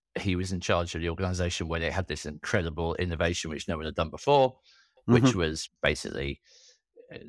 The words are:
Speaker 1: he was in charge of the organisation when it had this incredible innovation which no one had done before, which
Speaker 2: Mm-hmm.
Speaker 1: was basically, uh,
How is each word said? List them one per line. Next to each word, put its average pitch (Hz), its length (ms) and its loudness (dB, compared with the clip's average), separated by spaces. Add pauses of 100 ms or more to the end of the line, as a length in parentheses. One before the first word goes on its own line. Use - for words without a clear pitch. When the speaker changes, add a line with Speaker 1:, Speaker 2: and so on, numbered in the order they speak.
(200)
Speaker 1:
he 92 160 0
was 92 160 -2
in 92 80 -2
charge 87 340 0
of 82 80 -4
the 85 80 -2
organisation 90 580 -2
when 82 140 -2
it 80 100 0
had 87 160 -2
this - 200 -8
incredible 82 680 -2
innovation 85 540 0
which 73 180 -6
no 85 100 -2
one 78 80 -6
had 78 100 -6
done 82 160 -2
before, 135 440 4 (500)
which 117 180 6
Speaker 2:
Mm-hmm. 117 160 4
Speaker 1:
was 78 300 -2 (120)
basically, 71 580 -2 (720)
uh, - 160 -14